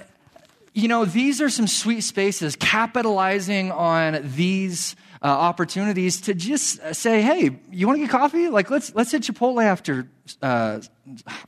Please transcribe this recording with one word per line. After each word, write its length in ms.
you 140
know, 180
these 360
are 100
some 160
sweet 360
spaces, 520
capitalizing 1160
on 480
these, 580
uh, 40
opportunities 920
to 140
just, 460
uh, 120
say, 300
"Hey, 340
you 160
wanna 140
get 100
coffee? 380
Like, 220
let's, 240
let's 160
hit 120
Chipotle 420
after, 420
uh, 380